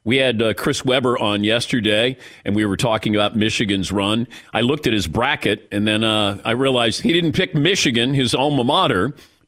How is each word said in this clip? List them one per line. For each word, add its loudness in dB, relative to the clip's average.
We 0
had, 2
uh, 2
Chris -4
Webber 2
on 0
yesterday, 0
and -2
we 0
were 0
talking 0
about 0
Michigan's 0
run. 0
I 0
looked 0
at 2
his 0
bracket, -2
and -2
then, 0
uh, 0
I 0
realized 0
he 2
didn't 2
pick -2
Michigan, 0
his 0
alma 0
mater, 0